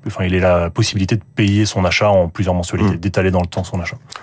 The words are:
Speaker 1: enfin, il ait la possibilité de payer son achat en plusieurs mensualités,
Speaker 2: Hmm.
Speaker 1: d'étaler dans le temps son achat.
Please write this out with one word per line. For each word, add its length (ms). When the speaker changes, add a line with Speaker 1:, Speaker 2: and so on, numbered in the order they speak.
Speaker 1:
enfin, 180
il 100
ait 60
la 300
possibilité 460
de 60
payer 300
son 180
achat 240
en 200
plusieurs 260
mensualités, 400
Speaker 2:
Hmm. 20
Speaker 1:
d'étaler 340
dans 120
le 40
temps 180
son 160
achat. 180